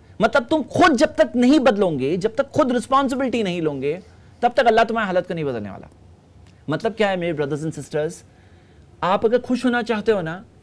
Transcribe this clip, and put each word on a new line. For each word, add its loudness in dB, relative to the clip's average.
मतलब, 0
तुम 0
खुद 4
जब 2
तक 2
नहीं 6
बदलोगे, 2
जब -2
तक -2
खुद 2
responsibility 0
नहीं -4
लोगे, -2
तब 2
तक 2
अल्लाह 4
तुम्हारी -4
हालत 0
को -6
नहीं -6
बदलने -6
वाला। -16
मतलब -4
क्या 0
है, -2
मेरे -4
brothers -4
and -8
sisters, -6
आप 0
अगर 2
खुश -4
होना 0
चाहते -2
हो -2
ना, -10